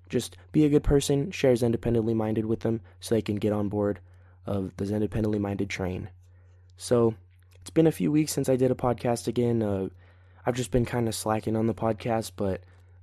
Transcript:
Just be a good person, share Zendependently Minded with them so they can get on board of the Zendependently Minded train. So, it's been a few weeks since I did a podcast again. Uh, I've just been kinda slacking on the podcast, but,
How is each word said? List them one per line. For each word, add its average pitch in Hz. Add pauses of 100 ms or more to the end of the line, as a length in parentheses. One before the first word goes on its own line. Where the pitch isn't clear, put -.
(100)
Just - (160)
be 151
a -
good 143
person, 143
share 131
Zendependently 117
Minded 110
with 110
them 113 (180)
so -
they 107
can 104
get 104
on 104
board 101 (480)
of 98
the 98
Zendependently 107
Minded 101
train. 95 (680)
So, 117 (440)
it's -
been 160
a -
few 156
weeks 151
since 135
I 131
did 127
a 123
podcast 120
again. 120
Uh, 98 (580)
I've 123
just 123
been 123
kinda 117
slacking 110
on 110
the 113
podcast, 113
but, 95 (400)